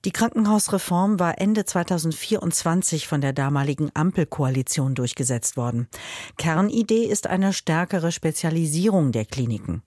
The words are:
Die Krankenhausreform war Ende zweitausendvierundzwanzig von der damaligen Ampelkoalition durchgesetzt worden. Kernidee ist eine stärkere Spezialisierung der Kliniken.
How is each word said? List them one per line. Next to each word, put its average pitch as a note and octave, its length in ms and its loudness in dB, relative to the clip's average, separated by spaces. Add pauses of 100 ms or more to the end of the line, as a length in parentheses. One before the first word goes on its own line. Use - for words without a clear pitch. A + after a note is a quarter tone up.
Die F#3+ 60 -2
Krankenhausreform G#3 1080 2
war E3+ 220 0
Ende G#3+ 240 2
zweitausendvierundzwanzig E3+ 1400 0
von D3 140 0
der C3+ 140 0
damaligen C#3 580 0
Ampelkoalition C#3 1000 0
durchgesetzt B2 640 -2
worden. A#2+ 300 -2 (500)
Kernidee G#3 680 2
ist G#3 220 -2
eine F#3+ 260 2
stärkere E3+ 600 0
Spezialisierung E3 1000 2
der A2 140 0
Kliniken. A2 600 -4